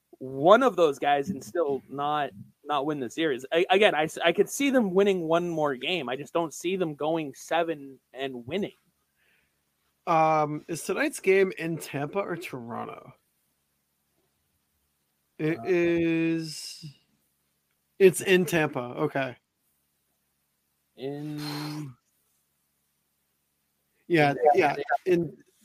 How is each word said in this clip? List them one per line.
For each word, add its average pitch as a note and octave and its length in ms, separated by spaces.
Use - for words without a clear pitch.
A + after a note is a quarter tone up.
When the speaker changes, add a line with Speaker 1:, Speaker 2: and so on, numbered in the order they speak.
Speaker 1:
one D3 440
of A3 120
those D#3 240
guys C#3+ 300
and C3+ 140
still C#3+ 460
not, C#3+ 400
not C#3+ 200
win D3+ 140
the A#2 100
series. C3+ 420
I, D#3+ 180
again, F#3+ 260
I D#3 80
s-, - 200
I F3 100
could F3+ 160
see C#4 200
them A#3 240
winning F#3+ 340
one E3+ 220
more D3+ 260
game. C#3 340
I C3 60
just C#3+ 180
don't E3 200
see F#3 220
them E3 200
going D3+ 400
seven D#3 640
and B2+ 340
winning. F#3 260
Speaker 2:
Um, D#3 600
is E3 160
tonight's C4 360
game F#3+ 380
in E3 200
Tampa D3 420
or F3+ 160
Toronto? A#2 800
It D#3+ 220
Speaker 1:
Uh, - 60
Speaker 2:
is. E3 1200
It's F#3+ 220
in F#3 240
Tampa. D3+ 340
Okay. C3 560
Speaker 1:
In D3 420
Speaker 2:
Yeah, D3+ 240
Speaker 1:
in C3+ 60
Speaker 2:
yeah, F3 140
Speaker 1:
Tampa. C#3+ 140
Speaker 2:
in, F3 320